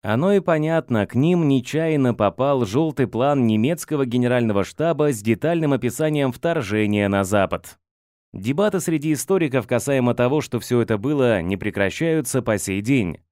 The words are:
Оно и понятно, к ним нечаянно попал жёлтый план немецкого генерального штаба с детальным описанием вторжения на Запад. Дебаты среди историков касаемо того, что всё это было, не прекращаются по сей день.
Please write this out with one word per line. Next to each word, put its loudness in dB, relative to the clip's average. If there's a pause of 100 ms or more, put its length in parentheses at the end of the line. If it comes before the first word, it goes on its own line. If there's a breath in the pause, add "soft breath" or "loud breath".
Оно 0
и 4
понятно, 0
к -16
ним 2
нечаянно 0
попал 0
жёлтый 0
план 0
немецкого 0
генерального 0
штаба 0
с -6
детальным 0
описанием -2
вторжения 0
на 0
Запад. -2 (540)
Дебаты -2
среди -2
историков 0
касаемо 0
того, 0
что -6
всё 0
это 0
было, 0
не -2
прекращаются -2
по 0
сей -4
день. -2 (140)